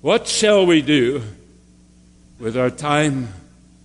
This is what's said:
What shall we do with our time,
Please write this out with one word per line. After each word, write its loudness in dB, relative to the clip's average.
What 0
shall 2
we 4
do 0
with -8
our 0
time, -4